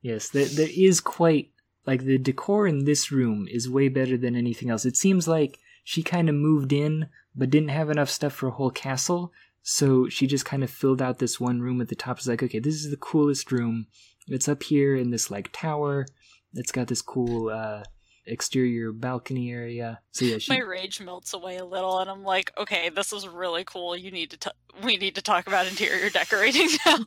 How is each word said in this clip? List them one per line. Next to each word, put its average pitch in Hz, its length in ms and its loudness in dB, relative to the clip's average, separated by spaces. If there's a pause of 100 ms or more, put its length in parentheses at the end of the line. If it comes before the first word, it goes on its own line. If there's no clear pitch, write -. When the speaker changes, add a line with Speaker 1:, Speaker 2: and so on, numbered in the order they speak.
Speaker 1:
Yes, 113 280 -6
there, 139 160 2
there 151 240 2
is 185 300 6
quite, 160 500 2 (360)
like, 131 180 2
the 135 140 4
decor 196 480 2
in 143 180 2
this 147 280 2
room 113 380 2
is 120 200 -4
way 135 180 4
better 131 300 2
than 123 180 0
anything 120 340 -2
else. 110 160 0
It 123 100 0
seems 185 320 4
like 156 300 2 (260)
she - 180 -4
kinda 165 300 2
moved 147 400 4
in, 156 360 0 (260)
but 131 160 0
didn't 151 200 4
have 151 200 0
enough 147 200 0
stuff 143 240 -2
for 131 140 -2
a 117 40 -2
whole 131 180 0
castle, 170 600 -2 (300)
so 131 460 4
she - 180 0
just 135 200 0
kinda 135 200 -2
filled 131 360 0
out 127 160 -2
this 120 220 -2
one 123 200 0
room 123 200 -2
at 113 80 -4
the 110 60 -6
top. - 240 -8
It's - 80 -8
like, 117 160 0
"Okay, 120 160 -2
this 147 160 0
is 147 160 -8
the 143 80 -4
coolest 147 540 2
room. 117 340 -2 (400)
It's 135 220 -2
up 143 160 -2
here 139 320 4
in 120 140 0
this, 117 200 -4
like, 101 220 -8
tower. 147 540 -2 (480)
It's 123 180 -6
got 127 160 -2
this 120 140 -2
cool, 117 480 -2
uh, 107 340 -6 (420)
exterior 117 680 0
balcony 123 580 -6
area." 117 500 -8 (120)
So, 127 120 -2
yeah, 220 140 2
she - 140 -2
Speaker 2:
My 262 80 2
rage 190 400 -8
melts 180 320 -14
away 185 240 -10
a 185 80 -10
little, 185 340 -2
and 190 120 -2
I'm 196 120 -12
like, 190 360 0
"Okay, 185 300 -2
this 175 240 -4
is 202 140 -10
really 175 380 -6
cool. 175 320 -8
You 185 140 -14
need 170 200 -8
to - 60 -18
t-, - 140 -8 (340)
we 226 120 2
need 190 200 -4
to 196 60 -6
talk 185 240 0
about 190 200 2
interior 190 440 -2
decorating 240 680 2
<laughs> - 100 0
now." 311 200 6